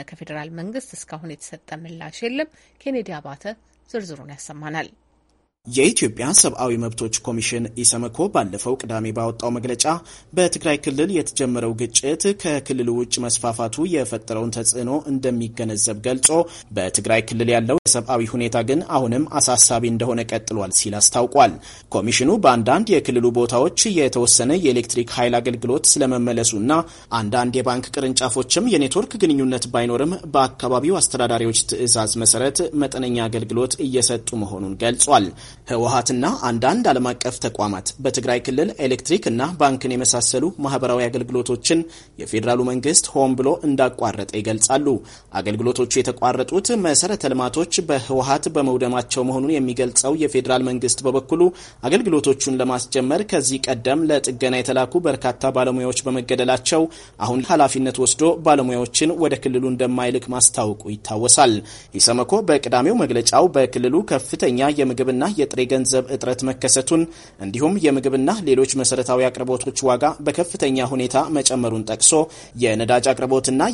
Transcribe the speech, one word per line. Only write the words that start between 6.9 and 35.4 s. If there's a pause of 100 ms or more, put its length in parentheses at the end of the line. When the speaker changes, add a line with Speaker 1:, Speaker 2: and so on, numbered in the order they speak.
Speaker 2:
ኮሚሽን (100)
ኢሰመኮ
ባለፈው
ቅዳሜ
ባወጣው
መግለጫ (480)
በትግራይ
ክልል
የተጀመረው
ግጭት (160)
ከክልሉ
ውጭ
መስፋፋቱ
የፈጠረውን
ተጽዕኖ (160)
እንደሚገነዘብ
ገልጾ (440)
በትግራይ
ክልል
ያለው
የሰብአዊ
ሁኔታ
ግን
አሁንም
አሳሳቢ
እንደሆነ
ቀጥሏል
ሲል
አስታውቋል። (380)
ኮሚሽኑ
በአንዳንድ
የክልሉ
ቦታዎች (160)
የተወሰነ
የኤሌክትሪክ
ኃይል
አገልግሎት
ስለመመለሱና (420)
አንዳንድ
የባንክ
ቅርንጫፎችም
የኔትወርክ
ግንኙነት
ባይኖርም (140)
በአካባቢው
አስተዳዳሪዎች
ትዕዛዝ
መሰረት (160)
መጠነኛ
አገልግሎት
እየሰጡ
መሆኑን
ገልጿል። (420)